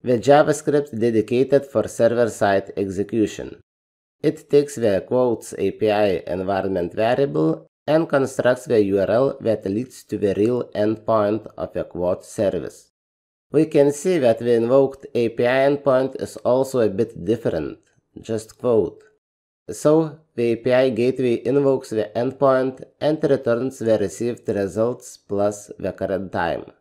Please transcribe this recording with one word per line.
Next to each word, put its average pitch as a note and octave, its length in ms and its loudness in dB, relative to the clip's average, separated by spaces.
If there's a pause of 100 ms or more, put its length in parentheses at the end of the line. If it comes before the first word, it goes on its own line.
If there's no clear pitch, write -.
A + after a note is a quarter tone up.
the B2 160 0
JavaScript D3 800 2
dedicated A#2+ 680 2
for - 220 -2
server-side A2+ 880 0
execution. G2 840 -4 (640)
It D#3 260 -2
takes C#3+ 280 2
the G2+ 280 0
quotes B2 540 -2
A F#2+ 140 0
P G#2+ 180 0
I G2+ 360 2
environment F#2+ 680 -2
variable D3 720 0 (180)
and D#3+ 240 0
constructs B2 580 0
the A#2 180 4
U G2 160 2
R F#2 100 0
L C3 300 2
that G#2+ 260 -2
leads G#2+ 380 -6
to - 120 -8
the F#2+ 200 0
real A#2 380 0
endpoint G#2+ 840 0
of - 160 -8
the F2 100 -4
quote F2 420 -4
service. - 680 -4 (580)
We D#3 160 2
can C#3+ 260 2
see F3+ 260 -2
that A#2 200 2
the A#2+ 140 0
invoked C3 540 0 (100)
A A#2 140 0
P A#2+ 140 -4
I C3+ 240 2
endpoint C3+ 520 0
is - 180 -10
also C3 420 0
a G#2+ 100 2
bit F#2+ 340 -4
different, E2+ 540 -4 (420)
just - 380 -8
quote. A2+ 440 0 (680)
So, D3+ 520 2 (160)
the A#2 160 0
A A2+ 40 0
P B2 160 -2
I C3 180 4
gateway B2 540 0
invokes C3+ 460 0
the G#2+ 240 -4
endpoint C3 680 0 (160)
and D3+ 240 0
returns B2+ 560 0
the A2 180 2
received A2 500 -4
results G#2 680 -2
plus G2+ 600 -4
the F#2 160 -8
current F#2+ 380 -6
time. E2+ 400 -4 (100)